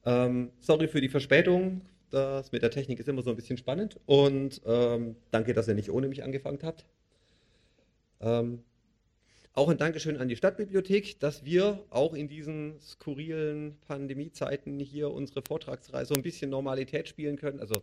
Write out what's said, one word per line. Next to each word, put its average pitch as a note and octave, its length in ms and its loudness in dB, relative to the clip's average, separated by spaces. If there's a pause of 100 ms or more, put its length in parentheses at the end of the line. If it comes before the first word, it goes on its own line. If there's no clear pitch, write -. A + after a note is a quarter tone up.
Ähm, B2 520 2
sorry D#3 300 4
für C#3+ 140 2
die C3 80 0
Verspätung, F3+ 720 4 (260)
das C3+ 420 -2
mit A#2 120 0
der A#2 80 4
Technik C3 280 -4
ist A#2 120 -4
immer C3 100 -2
so A#2+ 80 -2
ein A2+ 80 0
bisschen A#2+ 220 -6
spannend F#3 480 -4
und, C#3 580 6
ähm, A#2 520 2 (160)
danke, A2+ 200 2
dass A2 160 2
ihr G#2+ 60 4
nicht G#2 160 -2
ohne C3 180 0
mich C3+ 160 -8
angefangen C#3 380 -6
habt. D#3+ 240 -8 (1300)
Ähm, A#2 420 0 (920)
auch C#3+ 160 4
ein D#3 80 4
Dankeschön D#3 400 -2
an B2+ 120 -2
die A#2 80 -2
Stadtbibliothek, G3 840 0
dass C#3+ 240 -2
wir F#3+ 460 2
auch D#3+ 240 2
in D3 140 -6
diesen D3+ 520 -10
skurrilen D3+ 960 -6 (100)
Pandemiezeiten C#3 960 -6
hier C#3+ 300 -4
unsere C3+ 320 -6
Vortragsreihe C3 640 -8
so C#3+ 80 0
ein C3+ 80 -2
bisschen D#3 260 -8
Normalität C3+ 580 -6
spielen D3 300 -8
können. C#3 240 -8
Also, G2+ 220 -8